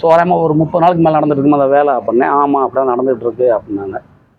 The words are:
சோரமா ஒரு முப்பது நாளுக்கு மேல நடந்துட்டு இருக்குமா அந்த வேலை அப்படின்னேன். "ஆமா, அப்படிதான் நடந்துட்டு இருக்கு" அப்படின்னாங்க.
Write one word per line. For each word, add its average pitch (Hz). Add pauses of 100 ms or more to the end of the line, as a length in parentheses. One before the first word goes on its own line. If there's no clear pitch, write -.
சோரமா 170
ஒரு 156
முப்பது 160
நாளுக்கு 170
மேல 156
நடந்துட்டு 147
இருக்குமா 143
அந்த 135
வேலை 139
அப்படின்னேன். 117
"ஆமா, 143
அப்படிதான் 131
நடந்துட்டு 127
இருக்கு" 120
அப்படின்னாங்க. 98 (420)